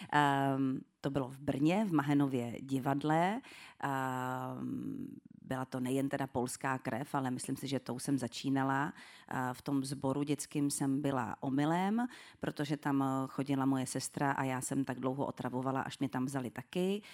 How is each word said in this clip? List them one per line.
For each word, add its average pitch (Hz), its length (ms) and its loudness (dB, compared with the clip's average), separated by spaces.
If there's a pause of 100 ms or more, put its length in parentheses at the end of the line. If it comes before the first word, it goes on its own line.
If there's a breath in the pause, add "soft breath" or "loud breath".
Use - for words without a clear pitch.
(120)
Em, 139 680 4 (200)
to 147 100 -2
bylo 139 180 0
v 135 100 -14
Brně, 147 500 2
v 180 40 -2
Mahenově 139 680 4
divadle. 147 800 2 (420 loud breath)
Em, 127 1200 -4 (360)
byla 131 220 -4
to 131 160 -4
nejen 131 280 2
teda 139 180 -2
polská 131 520 0
krev, 127 360 -4
ale 131 160 0
myslím 127 260 -4
si, 135 120 -6
že 131 120 0
tou 123 180 -6
jsem 139 200 0
začínala. 135 760 0 (360 loud breath)
Eh, - 60 -6 (180)
v - 100 -14
tom 139 220 0
sboru 135 380 0
dětským 143 480 0
jsem 139 320 0
byla 131 380 0
omylem, 170 640 2 (340 loud breath)
protože 147 360 -2
tam, 139 260 2
eh, 135 40 2 (200)
chodila 135 400 0
moje 131 200 2
sestra 139 460 0
a 135 120 -2
já 131 160 0
jsem 139 240 0
tak 127 160 -4
dlouho 131 260 0
otravovala, 131 540 -2
až - 180 -6
mě 139 100 0
tam 127 160 -2
vzali 131 260 -2
taky. 185 520 -2 (120)